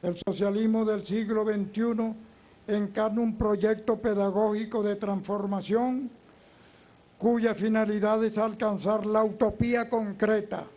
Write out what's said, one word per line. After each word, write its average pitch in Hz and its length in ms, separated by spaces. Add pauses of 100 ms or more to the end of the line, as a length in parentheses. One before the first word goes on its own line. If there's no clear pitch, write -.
El 175 140 (100)
socialismo 208 580
del 214 220
siglo 214 380
veintiuno 220 720 (500)
encarna 214 540
un 220 180
proyecto 214 580
pedagógico 214 840
de 208 140
transformación 202 1120 (1040)
cuya 226 380
finalidad 214 720
es 220 120
alcanzar 214 720
la 214 160
utopía 226 640
concreta 208 760 (120)